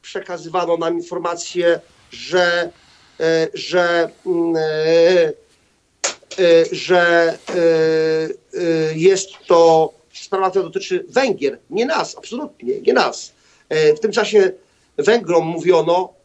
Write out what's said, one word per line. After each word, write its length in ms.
przekazywano 720
nam 180
informację, 840
że, 600
e, 340
że, 560
mm, 300
e, 760
e, 340
że, 260
e, 60
e, 1400
jest 340
to 460
sprawa, 380
która 140
dotyczy 440
Węgier, 500
nie 160
nas, 320
absolutnie, 640
nie 120
nas. 400
E, 260
w 60
tym 120
czasie 400
Węgrom 500
mówiono 640